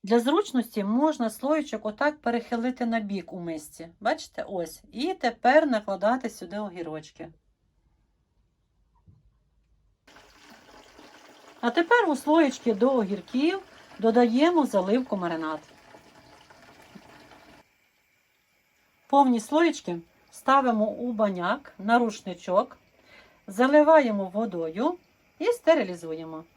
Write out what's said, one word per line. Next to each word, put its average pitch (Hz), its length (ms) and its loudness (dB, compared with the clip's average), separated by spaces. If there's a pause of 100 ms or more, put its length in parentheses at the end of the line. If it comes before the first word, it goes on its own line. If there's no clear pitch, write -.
Для 220 160 2
зручності 254 640 -2
можна 247 460 0
слоєчок 285 560 -4
отак 277 360 -4
перехилити 240 640 -4
на 226 140 -2
бік 196 340 -8
у 185 60 -12
мисці. 165 500 -12 (100)
Бачите, 285 440 -4
ось. 170 480 -10
І 302 220 -4
тепер 277 540 2
накладати 214 600 -2
сюди 190 300 -12
огірочки. 165 680 -12 (4000)
А 240 80 0
тепер 359 400 4
у 285 60 0
слоєчки 277 580 2
до 247 220 2
огірків 247 640 -2 (400)
додаємо 247 680 4
заливку 208 520 -2
маринад. 160 420 -6 (3500)
Повні 262 320 4
слоєчки 294 580 0 (340)
ставимо 247 580 2
у 240 240 -6
баняк 202 640 -2
на 226 220 2
рушничок, 202 800 -4 (680)
заливаємо 262 800 4
водою 190 720 -4 (420)
і 320 60 -6
стерилізуємо. 170 1000 -2 (140)